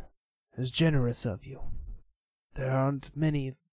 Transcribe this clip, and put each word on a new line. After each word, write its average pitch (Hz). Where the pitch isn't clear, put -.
It -
was 123
generous 135
of 104
you. 135
There 131
aren't 135
many 147